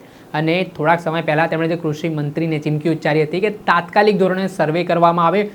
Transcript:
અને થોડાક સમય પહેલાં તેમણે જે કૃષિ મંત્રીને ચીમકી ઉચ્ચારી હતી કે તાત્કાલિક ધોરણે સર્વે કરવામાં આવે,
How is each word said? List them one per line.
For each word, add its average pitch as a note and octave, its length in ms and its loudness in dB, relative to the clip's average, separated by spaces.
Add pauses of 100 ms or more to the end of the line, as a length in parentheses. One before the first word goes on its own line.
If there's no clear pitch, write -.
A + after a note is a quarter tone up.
(340)
અને D#3+ 300 0
થોડાક E3+ 360 0
સમય E3 220 -4
પહેલાં D#3+ 260 0
તેમણે D#3+ 200 -2
જે E3+ 80 -2
કૃષિ D#3+ 320 -4
મંત્રીને D#3 500 -4
ચીમકી D3+ 300 -2
ઉચ્ચારી D#3 340 0
હતી D#3 180 -2
કે G#3+ 100 2
તાત્કાલિક G3+ 680 2
ધોરણે F#3 280 0
સર્વે E3+ 380 -2
કરવામાં E3+ 420 2
આવે, G3+ 280 0